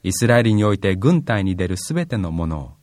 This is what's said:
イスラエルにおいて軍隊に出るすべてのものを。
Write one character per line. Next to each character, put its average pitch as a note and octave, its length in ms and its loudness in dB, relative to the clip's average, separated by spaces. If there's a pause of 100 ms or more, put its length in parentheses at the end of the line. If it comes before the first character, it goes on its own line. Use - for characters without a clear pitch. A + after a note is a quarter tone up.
イ F#2 100 -2
ス A#2 140 -2
ラ A#2+ 120 6
エ A#2+ 40 4
ル A2+ 100 2
に G#2 120 4
お G#2 100 2
い G2 40 -4
て G2 180 0
軍 D3+ 260 2
隊 G#2 220 -2
に F#2+ 120 0
出 F#2 120 -2
る F2+ 80 -4
す - 180 -8
べ F3 100 -2
て - 120 -6
の F2+ 140 -4
も E2 160 -4
の D#2 140 -4
を。 C#2+ 120 -12 (100)